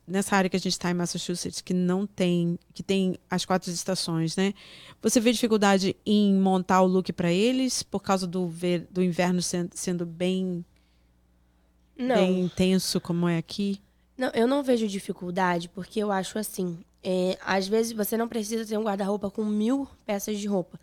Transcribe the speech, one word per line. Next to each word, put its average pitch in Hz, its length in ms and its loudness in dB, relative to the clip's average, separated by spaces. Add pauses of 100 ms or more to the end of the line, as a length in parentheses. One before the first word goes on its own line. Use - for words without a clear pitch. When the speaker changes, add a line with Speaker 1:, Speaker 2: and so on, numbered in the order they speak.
Speaker 1:
nessa 196 280 0
área 185 140 4
que 190 60 -4
a 190 40 2
gente 180 180 -2
tá 175 140 -2
em - 20 0
Massachusetts, 175 680 -4
que - 120 -4
não 180 320 0
tem, 175 540 0 (160)
que 180 80 -12
tem 190 340 0 (120)
as 180 140 -2
quatro 185 280 -2
estações, 165 640 -2
né? 190 180 0 (480)
Você 233 180 2
vê 226 120 4
dificuldade 202 640 2 (100)
em 208 300 4
montar 190 480 4
o - 20 6
look 185 280 2
pra 175 180 0
eles 247 500 2
por - 200 -6
causa 190 260 0
do 180 200 -2
ver-, 170 440 -2
do 180 100 -2
inverno 180 400 2
sen-, 175 320 -2
sendo 175 320 -4
bem, 180 580 -2 (1300)
Speaker 2:
Não. 247 180 0
Speaker 1:
bem 185 260 4
intenso 180 600 2
como 175 260 0
é 170 100 2
aqui? 196 440 -4 (360)
Speaker 2:
Não, 254 160 -2
eu 233 140 4
não 277 160 2
vejo 240 240 2
dificuldade, 180 840 -2
porque - 300 -8
eu 208 120 -2
acho 190 260 -2
assim, 185 400 -4 (240)
é, 185 440 0
às 190 240 0
vezes 226 240 0
você 220 240 -2
não 233 100 0
precisa 226 380 -4
ter 208 120 -4
um 214 60 -2
guarda-roupa 196 480 -2
com 220 140 -4
mil 226 420 0 (180)
peças 208 320 -4
de 208 100 -6
roupa. 196 360 -2